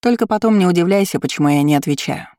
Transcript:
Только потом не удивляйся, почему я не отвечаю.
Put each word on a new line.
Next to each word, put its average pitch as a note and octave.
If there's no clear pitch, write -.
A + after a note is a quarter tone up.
Только A#3+
потом G#3+
не F#3
удивляйся, F3+
почему D3
я C#3+
не D3
отвечаю. C#3+